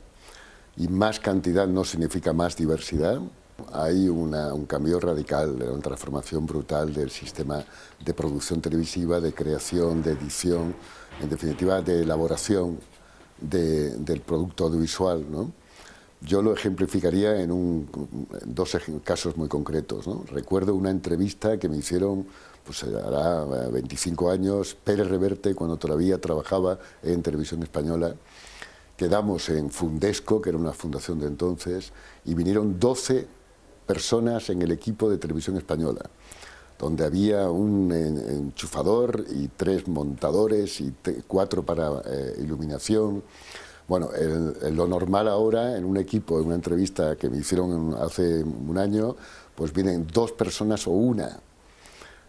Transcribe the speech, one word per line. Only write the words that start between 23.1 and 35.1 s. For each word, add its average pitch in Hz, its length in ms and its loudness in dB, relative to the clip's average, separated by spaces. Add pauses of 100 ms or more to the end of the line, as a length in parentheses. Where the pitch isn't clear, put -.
eh, 62 280 -2
veinticinco 78 580 0
años, 95 540 2
Pérez 101 240 2
Reverte, 98 480 2
cuando 82 220 -2
todavía 82 420 2
trabajaba 90 600 0 (240)
en 85 180 2
Televisión 80 420 -2
Española. 82 520 -2 (800)
Quedamos 95 540 2
en 76 200 0
Fundesco, 92 720 0
que 95 80 -2
era 82 80 0
una 80 160 0
fundación 78 460 -6
de 73 80 -2
entonces, 87 640 -4 (320)
y 82 80 -2
vinieron 95 460 2
doce 127 480 2 (600)
personas 117 640 2
en 90 100 0
el 85 100 2
equipo 107 380 0
de 95 80 4